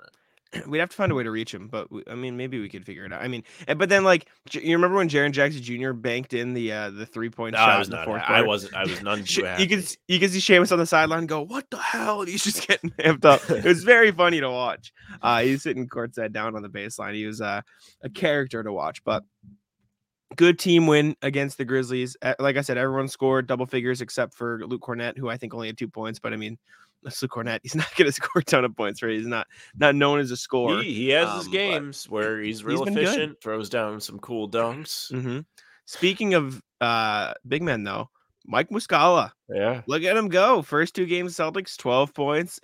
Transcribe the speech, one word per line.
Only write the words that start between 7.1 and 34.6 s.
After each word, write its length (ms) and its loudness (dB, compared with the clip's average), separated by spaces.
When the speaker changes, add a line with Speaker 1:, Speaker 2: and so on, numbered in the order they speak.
Speaker 1:
No, 60 2
I 60 8
Speaker 2:
shot 140 8
Speaker 1:
was 80 -2
Speaker 2:
in 40 -8
the 60 -6
Speaker 1:
not 80 -6
Speaker 2:
fourth 160 -4
Speaker 1:
ha-, 40 -4
I 100 4
Speaker 2:
quarter? 120 6
Speaker 1:
wasn't, 280 -2
I 80 -2
was 180 -4
none 220 -2
Speaker 2:
<laughs> 20 -14
Sh-, 120 -2
Speaker 1:
too 40 2
Speaker 2:
you 60 -2
Speaker 1:
happy. 200 0
Speaker 2:
can 120 2
s-, 180 -8
you 120 2
can 100 4
see 120 -2
Sheamus 300 6
on 60 4
the 80 2
sideline 400 2
go, 160 -4
"What 300 -10
the 80 -10
hell?" 420 -4
<laughs> 40 -6
He's 180 -6
just 240 -4
getting 320 0
amped 260 4
up. 240 8
It 140 0
was 200 4
very 280 8
funny 300 2
to 100 -2
watch. 420 -4
Uh, 180 4
he's 220 2
sitting 260 -4
courtside 440 -8
down 220 -6
on 60 -12
the 80 -14
baseline. 460 -10
He 100 -6
was, 160 -8
uh, 200 -4
a 60 -10
character 520 -2
to 100 -8
watch, 340 -6
but 180 -2
good 240 6
team 280 6
win 340 4
against 360 -2
the 80 -4
Grizzlies. 560 -2
Uh, 180 0
like 180 2
I 40 0
said, 160 -2
everyone 300 0
scored 400 2
double 180 -2
figures 360 -2
except 320 -4
for 320 -6
Luke 160 -8
Kornet, 360 -6
who 120 -6
I 80 -6
think 160 -12
only 140 -8
had 100 -10
two 100 -6
points, 320 -10
but, 140 -8
I 40 -6
mean, 200 -10
that's 180 -14
Luke 100 -6
Kornet. 320 -6
He's 120 -10
<laughs> 0 -
not 200 -6
gonna 160 4
score 300 -2
a 20 0
ton 220 2
of 100 -4
points, 280 -4
right? 140 -2
He's 100 -6
not, 200 -6
not 180 6
known 240 4
as 120 -2
a 60 -6
scorer. 460 0
Speaker 1:
He, 100 -6
he 160 -2
has 200 4
his 180 -6
Speaker 2:
Um, 40 -14
but 0 -
Speaker 1:
games 580 -4
where 300 -2
he's 200 -6
Speaker 2:
he's 40 -14
Speaker 1:
real 220 -2
Speaker 2:
been 80 -2
good. 100 2
Speaker 1:
efficient, 380 -2
throws 280 -6
down 300 -4
some 200 -12
cool 300 -6
dunks. 640 -4